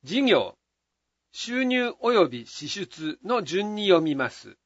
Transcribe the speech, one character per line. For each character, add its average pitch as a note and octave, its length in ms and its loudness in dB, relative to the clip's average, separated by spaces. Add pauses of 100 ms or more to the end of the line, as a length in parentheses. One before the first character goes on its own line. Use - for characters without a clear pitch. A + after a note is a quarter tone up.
事 F#3 200 -2
業、 C#3 340 2 (720)
収 B3 320 -4
入 B3+ 260 0 (120)
及 A3 260 4
び A#2 180 -10
支 - 240 -14
出 D#3 540 -8
の A3+ 200 -2
順 G3+ 320 -4
に G#3 120 -2
読 E3+ 160 6
み D#3 120 -2
ま C3 140 -2
す。 - 360 -20